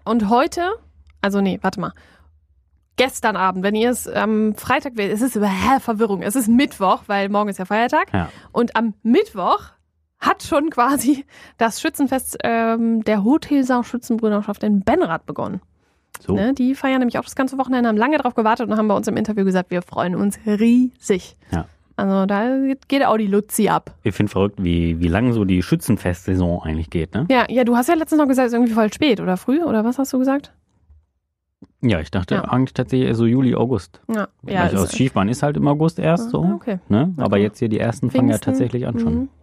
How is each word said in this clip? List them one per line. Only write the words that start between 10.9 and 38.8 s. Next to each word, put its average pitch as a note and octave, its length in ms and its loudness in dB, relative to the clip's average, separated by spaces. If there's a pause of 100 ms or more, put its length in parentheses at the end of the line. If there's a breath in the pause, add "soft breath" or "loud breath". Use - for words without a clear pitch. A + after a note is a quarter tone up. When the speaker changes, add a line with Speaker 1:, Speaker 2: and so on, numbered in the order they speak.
Speaker 1:
das A3+ 240 -2
Schützenfest, C#4+ 600 -2
ähm, A3+ 600 0
der G#3 200 0
Hotelsaal B3+ 600 2
Schützenbrüderschaft G#3+ 800 -2
in G#3 180 2
Benrath A#3 440 0
begonnen. D3+ 360 -8 (600)
Speaker 2:
So. - 120 -4
Speaker 1:
Ne, A3+ 200 2
die C4 220 0
feiern C4 240 0
nämlich B3 200 0
auch - 60 -6
das - 100 -16
ganze C4 220 -2
Wochenende, B3 320 0
haben G#3+ 80 2
lange C#4 200 2
drauf B3 180 -2
gewartet A3 340 0
und G#3+ 80 0
haben G#3+ 100 2
bei G3+ 80 2
uns G#3+ 140 -2
im G#3+ 80 -2
Interview G#3+ 260 -2
gesagt, F#3 260 0
wir F3+ 120 -2
freuen F3+ 340 -4
uns G3+ 300 -2
riesig. A3+ 880 2 (160 loud breath)
Speaker 2:
Ja. E2+ 140 -2 (320 loud breath)
Speaker 1:
Also G3 280 2
da G#3+ 320 0 (300)
geht C4+ 180 2
auch A3 120 4
die G#3+ 100 0
Luzi G3+ 400 2
ab. - 260 -2 (100)
Speaker 2:
Ich G#2 120 -2
find G#2 140 0
verrückt, G2+ 340 0
wie, E2+ 380 0
wie F2 80 2
lang A#2 240 2
so A2 100 0
die F#2 180 2
Schützenfest-Saison F#2 1040 0
eigentlich D#2+ 260 -4
geht, D#2+ 260 -4
ne? C3 140 -2
Speaker 1:
Ja, B3 200 4
ja, B3 160 2
du A#3+ 100 2
hast A#3+ 140 2
ja E4+ 60 4
letztens D#4 260 2
noch C#4 80 2
gesagt, B3+ 180 2
es A#3 60 -4
ist A#3 40 0
irgendwie A#3+ 160 2
voll G#3+ 200 2
spät A#3+ 260 0
oder F3+ 160 0
früh, C4+ 260 0
oder A3 220 0
was B3 160 -2
hast C4+ 140 -2
du B3+ 60 0
gesagt? C4+ 340 -2 (1300)
Speaker 2:
Ja, G#2+ 180 2
ich D2+ 120 -10
dachte F#2+ 240 -2
Speaker 1:
Ja. F#3 100 -4
Speaker 2:
eigentlich B2+ 280 -2
tatsächlich C3 360 -2
eher A#2 60 0
so A#2 100 2
Juli, B2 280 2
August. A#2 540 -4
Speaker 1:
Ja, G#3+ 220 -4 (120)
Speaker 2:
Weil - 120 -8
Speaker 1:
ja, F3+ 140 0
Speaker 2:
aus - 40 -2 (140)
Speaker 1:
ist - 80 -4
Speaker 2:
Skifahren G#2+ 340 0
ist B2 160 -4
halt D3 140 0
immer C#3+ 140 2
August D#3+ 280 0
erst F3 280 0
Speaker 1:
Ah, - 20 -10
Speaker 2:
so, D3 100 -2 (160)
Speaker 1:
okay. F#3+ 320 -6
Speaker 2:
ne? D3 300 2
Speaker 1:
Na B2 80 0
Speaker 2:
Aber G2+ 120 2
Speaker 1:
gut. G2+ 60 4
Speaker 2:
jetzt G#2 160 -4
hier A#2 100 0
die G#2+ 100 -2
ersten A#2 300 -2
fangen - 200 2
ja A2 60 2
Speaker 1:
Pfingsten. - 180 -2
Speaker 2:
tatsächlich F#3 340 -2